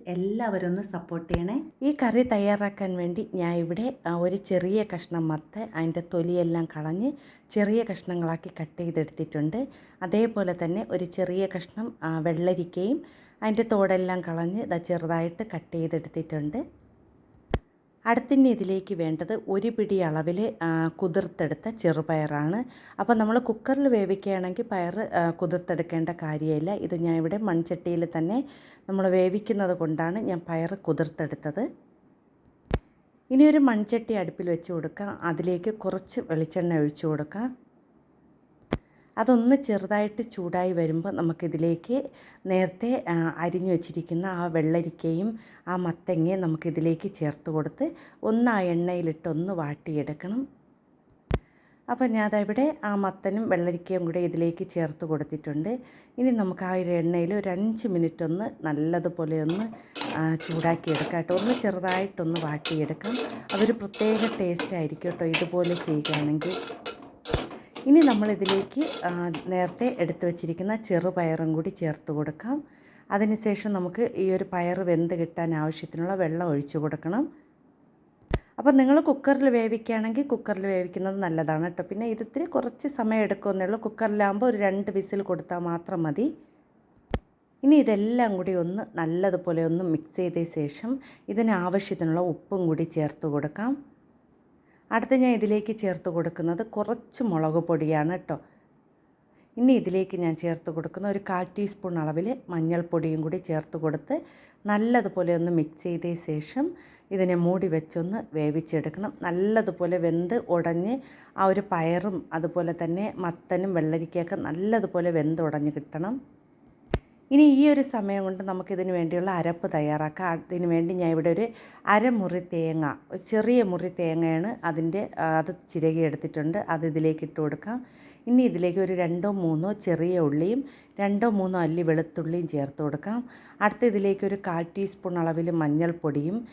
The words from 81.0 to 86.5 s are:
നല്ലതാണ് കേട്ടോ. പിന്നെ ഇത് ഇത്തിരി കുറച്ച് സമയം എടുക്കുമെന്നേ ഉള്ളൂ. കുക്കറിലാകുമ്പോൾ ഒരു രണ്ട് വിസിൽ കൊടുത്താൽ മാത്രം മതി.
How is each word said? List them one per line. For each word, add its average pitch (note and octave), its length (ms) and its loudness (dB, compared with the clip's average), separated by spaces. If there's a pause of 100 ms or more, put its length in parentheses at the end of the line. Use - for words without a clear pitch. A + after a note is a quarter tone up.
നല്ലതാണ് D#3+ 460 0
കേട്ടോ. F3 180 -6
പിന്നെ G#3 240 -6
ഇത് A3 140 -4
ഇത്തിരി B3 240 -4
കുറച്ച് C4 440 -4
സമയം A3 320 0
എടുക്കുമെന്നേ G3 440 0
ഉള്ളൂ. G3+ 140 0
കുക്കറിലാകുമ്പോൾ G#3 680 0
ഒരു A#3+ 100 2
രണ്ട് G3+ 340 0
വിസിൽ G3 320 -2
കൊടുത്താൽ F3 360 -4
മാത്രം E3+ 440 -2
മതി. F#3+ 320 0 (1300)